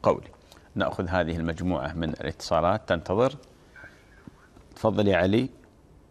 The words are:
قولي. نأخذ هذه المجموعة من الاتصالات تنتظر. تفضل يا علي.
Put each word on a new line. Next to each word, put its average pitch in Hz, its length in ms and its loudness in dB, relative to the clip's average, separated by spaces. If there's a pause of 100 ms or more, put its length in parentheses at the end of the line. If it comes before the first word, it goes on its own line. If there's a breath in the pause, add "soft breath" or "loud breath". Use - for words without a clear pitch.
قولي. - 260 0 (460 soft breath)
نأخذ 95 340 -2
هذه 85 280 0
المجموعة 82 560 -4
من 82 160 -4
الاتصالات 85 800 0
تنتظر. 98 420 0 (1400 loud breath)
تفضل 104 320 2
يا 95 100 6
علي. 104 320 2 (600)